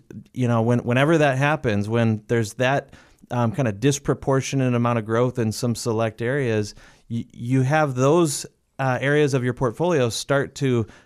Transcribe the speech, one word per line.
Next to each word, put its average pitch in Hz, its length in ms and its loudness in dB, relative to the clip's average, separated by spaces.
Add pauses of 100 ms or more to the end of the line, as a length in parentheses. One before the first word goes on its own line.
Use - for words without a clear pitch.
(320)
you 123 160 -2
know, 117 140 2
when, 120 180 2
whenever 139 380 2
that 143 220 2
happens, 135 500 0
when 113 380 0
there's 117 260 0
that, 127 400 -2 (380)
um, 120 200 0
kind 131 160 -2
of 101 120 -4
disproportionate 135 960 0
amount 120 240 0
of 107 60 -4
growth 120 340 0
in 110 120 0
some 120 220 -4
select 110 480 -2
areas, 117 540 -2 (340)
y-, 117 240 -6
you 127 300 0
have 143 320 0
those, 143 500 2 (320)
uh, 131 240 -2
areas 143 320 2
of 127 100 0
your 123 120 -2
portfolio 135 540 0
start 139 460 -2
to 123 300 0 (200)